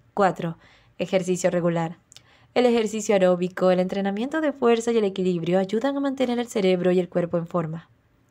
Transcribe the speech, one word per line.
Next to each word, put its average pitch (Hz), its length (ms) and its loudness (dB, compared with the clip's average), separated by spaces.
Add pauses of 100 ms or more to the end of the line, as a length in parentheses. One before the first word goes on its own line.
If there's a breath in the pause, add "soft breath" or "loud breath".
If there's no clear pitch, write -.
(120)
Cuatro, 175 460 0 (400 soft breath)
ejercicio 180 500 0
regular. 170 500 -2 (560 loud breath)
El 247 120 4
ejercicio 220 480 0
aeróbico, 180 560 2
el 180 80 2
entrenamiento 196 600 -4
de 294 120 0
fuerza 233 380 0
y 233 80 0
el 214 60 2
equilibrio 185 560 0
ayudan 226 360 -2
a 277 40 -2
mantener 254 400 -2
el 233 80 -6
cerebro 185 420 2
y 185 80 2
el 175 100 -2
cuerpo 170 300 -2
en 165 80 -4
forma. 165 420 -6 (420)